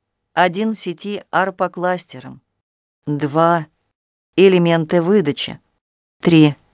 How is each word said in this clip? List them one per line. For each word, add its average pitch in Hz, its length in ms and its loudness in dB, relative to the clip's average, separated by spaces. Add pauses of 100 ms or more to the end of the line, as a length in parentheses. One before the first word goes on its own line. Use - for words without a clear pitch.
(340)
Один 185 400 -2
сети 196 580 -10
R 185 200 -2
по 180 160 -4
кластерам. 175 760 -8 (640)
Два. 151 600 -2 (680)
Элементы 170 680 2
выдачи. 165 580 -2 (640)
Три. 156 340 4 (180)